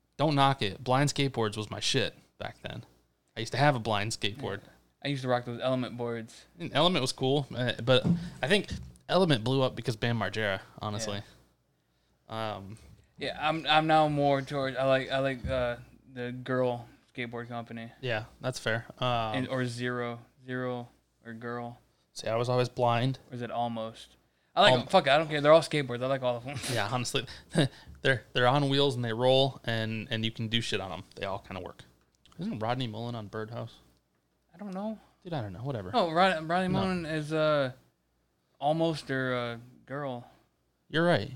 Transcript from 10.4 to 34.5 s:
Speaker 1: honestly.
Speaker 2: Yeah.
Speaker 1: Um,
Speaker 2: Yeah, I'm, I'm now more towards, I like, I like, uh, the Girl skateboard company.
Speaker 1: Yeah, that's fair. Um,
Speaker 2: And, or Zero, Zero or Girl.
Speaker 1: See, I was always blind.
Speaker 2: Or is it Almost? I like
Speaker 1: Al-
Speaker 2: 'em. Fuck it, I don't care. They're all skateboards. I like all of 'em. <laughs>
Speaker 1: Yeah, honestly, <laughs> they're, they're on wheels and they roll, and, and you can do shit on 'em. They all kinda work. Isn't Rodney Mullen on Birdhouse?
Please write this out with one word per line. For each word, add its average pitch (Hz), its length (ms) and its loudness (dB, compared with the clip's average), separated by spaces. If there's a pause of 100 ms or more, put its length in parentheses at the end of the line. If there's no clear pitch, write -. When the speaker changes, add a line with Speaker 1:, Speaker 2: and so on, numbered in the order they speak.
Speaker 1:
honestly. 104 420 -6 (1040)
Speaker 2:
Yeah. 110 280 -6
Speaker 1:
Um, 98 200 -14 (400)
Speaker 2:
Yeah, 135 240 -8
I'm, 156 260 -2
I'm 156 200 4
now 156 220 4
more 143 340 2
towards, 135 340 -4
I 131 80 0
like, 135 260 2
I 135 100 0
like, 135 280 -2
uh, 123 280 -2 (360)
the 123 200 -8
Girl 127 540 -2 (300)
skateboard 117 320 -6
company. 117 420 -10 (120)
Speaker 1:
Yeah, 113 220 -2 (180)
that's 127 160 -2
fair. 113 260 -2 (140)
Um, 127 100 0
Speaker 2:
And, 117 400 0
or 127 160 -2
Zero, 120 540 -4 (280)
Zero 127 420 -6 (360)
or 117 80 -14
Girl. 120 460 -8 (340)
Speaker 1:
See, - 160 -8
I 110 80 2
was 120 140 0
always 123 180 2
blind. 120 500 2 (120)
Speaker 2:
Or 123 60 -12
is 120 60 -8
it 117 80 -8
Almost? 113 640 -6 (380)
I 170 80 6
like 202 100 10
Speaker 1:
Al- 123 80 6
Speaker 2:
'em. 117 80 -4
Fuck 180 180 6
it, 131 40 6
I 143 80 8
don't 160 100 0
care. 151 120 -2
They're 143 120 10
all 165 80 12
skateboards. 131 420 -2
I 127 60 -2
like 135 160 0
all 123 140 2
of 120 80 -14
'em. - 180 -8
<laughs> 131 100 -4
Speaker 1:
Yeah, 104 160 0
honestly, 127 340 -2 (380)
<laughs> - 400 -6
they're, 131 300 2
they're 123 160 4
on 139 200 4
wheels 139 280 2
and 123 80 -4
they 117 80 -4
roll, 131 520 4
and, 110 460 -2
and 110 140 -2
you 110 80 0
can 113 160 -4
do 117 120 2
shit 110 200 -2
on 95 100 -6
'em. 87 140 -8 (100)
They - 100 -8
all 95 140 -4
kinda 95 240 -12
work. - 220 -14 (560)
Isn't 208 180 -6
Rodney 127 300 -2
Mullen 117 260 -8
on 110 140 -10
Birdhouse? 117 460 -10 (800)